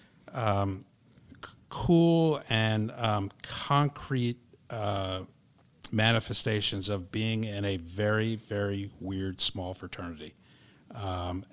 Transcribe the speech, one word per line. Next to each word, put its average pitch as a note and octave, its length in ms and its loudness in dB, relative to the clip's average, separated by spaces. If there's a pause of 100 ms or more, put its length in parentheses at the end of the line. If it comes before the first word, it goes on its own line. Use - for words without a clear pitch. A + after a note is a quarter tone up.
(340)
um, G2+ 500 0 (580)
c-, - 100 -16 (180)
cool E3 800 6
and, A2 420 2
um, G#2+ 380 0 (120)
concrete, C#3 1000 0 (300)
uh, G2 520 -2 (720)
manifestations G#2+ 960 2
of F#2+ 240 -4
being A2 320 0
in G2+ 180 -4
a G2 140 0
very, G#2 580 0
very G2+ 640 -4
weird F#2+ 400 -4
small F#2 340 -2
fraternity. E2+ 600 -12 (600)
Um, F#2 600 -4